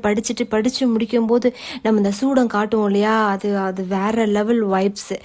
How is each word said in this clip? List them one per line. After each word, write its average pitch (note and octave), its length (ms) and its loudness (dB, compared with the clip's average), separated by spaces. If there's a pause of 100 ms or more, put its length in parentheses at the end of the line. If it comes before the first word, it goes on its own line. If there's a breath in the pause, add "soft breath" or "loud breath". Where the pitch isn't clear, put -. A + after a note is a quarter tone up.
படிச்சுட்டு, G#3+ 460 -2
படிச்சு A3 380 0
முடிக்கும் A3+ 400 0
போது A#3+ 280 2 (280 loud breath)
நம்ம A3 160 2
இந்த G3+ 120 2
சூடம் B3+ 360 2
காட்டுவோம் G#3+ 400 0
இல்லையா, G#3+ 400 2
அது, G3+ 320 -2
அது F#3+ 300 -4
வேற G#3 380 0
லெவல் G#3 400 2
வைப்ஸ், F#3+ 480 0 (100)